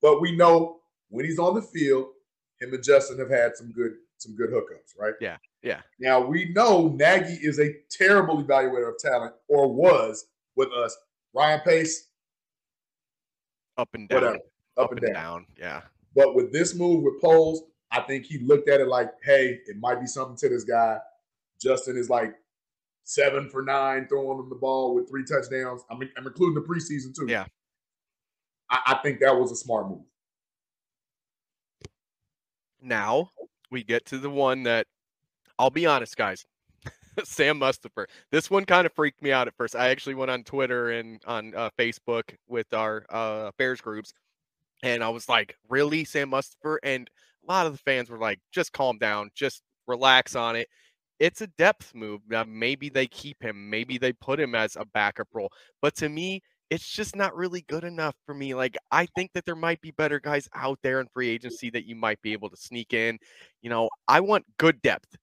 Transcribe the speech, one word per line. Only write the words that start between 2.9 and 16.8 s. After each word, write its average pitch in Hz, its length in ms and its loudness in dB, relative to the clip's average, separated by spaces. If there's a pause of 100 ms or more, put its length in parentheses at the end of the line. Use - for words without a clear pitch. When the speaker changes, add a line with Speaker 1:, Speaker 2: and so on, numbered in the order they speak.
Speaker 1:
have 123 100 -6
had 117 260 2
some 117 160 -18
good, 113 220 -2 (240)
some 110 180 -18
good 110 140 -2
hookups, - 500 -6
right? 107 220 -2
Speaker 2:
Yeah, 92 160 -8 (240)
yeah. 107 200 -8 (180)
Speaker 1:
Now, 131 260 4
we 170 280 -2
know 190 360 6
Nagy 165 520 4
is 147 180 -2
a 147 140 2 (160)
terrible 180 540 4
evaluator 127 460 2
of 113 80 -10
talent, 120 360 -2 (140)
or 139 240 4
was 127 540 4 (300)
with 131 180 2
us. 120 220 -4 (380)
Ryan 151 280 2
Pace, 160 480 2 (1700)
Speaker 2:
Up 120 160 -4
and 107 140 -14
down. 127 140 2
Speaker 1:
whatever. 113 180 0 (380)
Up 120 80 2
Speaker 2:
Up 117 60 -6
Speaker 1:
and 120 120 -6
Speaker 2:
and 107 100 0
Speaker 1:
down. 85 100 -8
Speaker 2:
down, 85 220 -12 (120)
yeah. 82 240 -12 (340)
Speaker 1:
But 135 200 8
with 123 160 2
this 170 240 -2
move 175 280 2